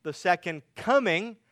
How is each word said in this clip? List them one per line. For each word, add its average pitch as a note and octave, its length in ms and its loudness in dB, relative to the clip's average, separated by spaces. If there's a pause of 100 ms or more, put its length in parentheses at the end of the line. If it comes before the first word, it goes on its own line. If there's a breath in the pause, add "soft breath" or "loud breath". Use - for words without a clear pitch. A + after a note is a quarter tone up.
the D#3 100 -8
second E3+ 500 -2 (140)
coming, A3+ 600 0 (160)